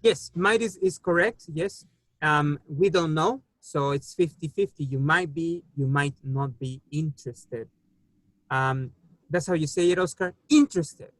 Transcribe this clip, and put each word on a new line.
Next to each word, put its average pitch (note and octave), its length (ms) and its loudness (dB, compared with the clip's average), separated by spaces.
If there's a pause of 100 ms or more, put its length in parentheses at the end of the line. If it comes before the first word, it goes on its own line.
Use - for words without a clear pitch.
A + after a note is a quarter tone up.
Yes, A3 320 2
might G#3 280 2
is, G3+ 160 -4
is F#3+ 200 0
correct. F3+ 540 0
Yes. E3 340 -6 (360)
Um, D3 360 2 (100)
we D#3 220 2
don't E3 240 2
know. G3 280 0 (180)
So C#3 300 -2
it's C#3 240 -4
fifty E3 340 -2
fifty. F#3+ 360 -4
You C3+ 140 -4
might D#3 360 2
be, E3+ 280 -4 (140)
you C#3 100 -2
might C#3 280 0 (100)
not C3+ 340 -4
be C3 220 -10 (100)
interested. C3 760 -8 (840)
Um, C3 420 -2 (360)
that's E3+ 180 -2
how F3+ 80 -2
you D#3 120 0
say F3 240 2
it, F3+ 80 2
Oscar. F3+ 360 -2 (140)
Interested. C#4+ 720 2